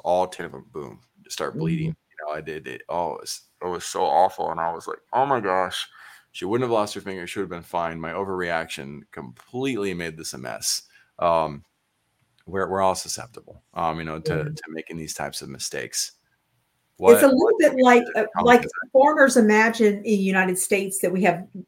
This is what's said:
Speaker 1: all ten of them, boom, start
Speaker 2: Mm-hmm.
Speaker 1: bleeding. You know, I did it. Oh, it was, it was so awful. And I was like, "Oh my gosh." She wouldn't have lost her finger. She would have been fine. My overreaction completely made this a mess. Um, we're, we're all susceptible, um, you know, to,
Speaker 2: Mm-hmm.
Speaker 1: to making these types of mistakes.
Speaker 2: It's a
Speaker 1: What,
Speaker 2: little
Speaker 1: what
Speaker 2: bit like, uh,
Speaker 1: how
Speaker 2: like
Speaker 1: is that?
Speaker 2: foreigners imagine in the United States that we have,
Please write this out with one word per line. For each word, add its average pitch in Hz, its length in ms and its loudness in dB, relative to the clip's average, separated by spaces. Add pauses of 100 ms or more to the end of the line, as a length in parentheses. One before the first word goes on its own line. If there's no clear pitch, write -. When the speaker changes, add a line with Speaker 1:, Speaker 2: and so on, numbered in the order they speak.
Speaker 1:
all 90 240 2
ten - 180 -12
of 76 60 -14
them, 67 220 -16
boom, 71 260 -12 (300)
start 71 220 -6
Speaker 2:
Mm-hmm. - 80 -10
Speaker 1:
bleeding. 80 280 -2
You - 400 -12
know, 76 60 -6
I 78 80 -8
did 76 260 -12
it. 62 220 -12
Oh, 82 240 -4
it - 80 -12
was, - 200 -12 (200)
it 87 60 -6
was 90 180 -6
so 92 180 -4
awful. 85 480 0
And 82 80 -6
I 85 140 -2
was - 120 -12
like, - 120 -10 (160)
"Oh 131 120 2
my 135 140 0
gosh." 92 480 -2 (460)
She - 100 -10
wouldn't 113 220 0
have 117 80 -4
lost 104 220 0
her 104 40 -10
finger. 92 260 -10
She 104 140 -8
would 98 40 -4
have 87 60 -8
been 85 140 -10
fine. 82 380 -4
My 82 100 -8
overreaction 82 880 -6 (100)
completely 101 800 -6
made 82 240 -8
this 80 160 -12
a 65 40 -14
mess. 60 440 -6 (380)
Um, 80 440 0 (840)
we're, 92 240 -2
we're 95 120 0
all 92 140 4
susceptible, - 680 -12 (100)
um, 82 260 -2
you 80 40 -8
know, 80 160 -8
to, 82 140 -4
Speaker 2:
Mm-hmm. 78 220 -4
Speaker 1:
to - 140 -14
making 80 280 -12
these 78 160 -10
types 71 280 -8
of 69 60 -14
mistakes. - 680 -8 (880)
Speaker 2:
It's 233 240 8
a 277 60 8
Speaker 1:
What, 262 40 6
Speaker 2:
little 262 40 4
Speaker 1:
what 415 220 2
Speaker 2:
bit 277 220 4
like, 240 220 8 (140)
uh, 214 80 0 (100)
Speaker 1:
how - 80 0
Speaker 2:
like 240 220 8
Speaker 1:
is - 0 -
that? - 260 -10
Speaker 2:
foreigners 269 460 6
imagine 214 640 4
in 214 40 -12
the 220 120 2
United 190 440 2
States 196 400 -2
that 180 140 0
we 190 100 0
have, - 240 2 (200)